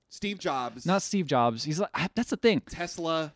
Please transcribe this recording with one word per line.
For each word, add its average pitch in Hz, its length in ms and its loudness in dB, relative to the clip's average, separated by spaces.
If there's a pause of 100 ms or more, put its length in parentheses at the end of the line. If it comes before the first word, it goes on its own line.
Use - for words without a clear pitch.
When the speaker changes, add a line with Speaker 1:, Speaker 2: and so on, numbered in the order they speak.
Speaker 1:
Steve 202 300 -6
Jobs. 127 460 -4
Speaker 2:
Not 190 180 2
Steve 190 240 -2
Jobs. 120 380 4
He's 151 160 -2
like, 202 140 0
I, 170 200 0
that's 240 160 -2
the - 60 -2
thing. 226 320 4
Speaker 1:
Tesla. 165 680 -2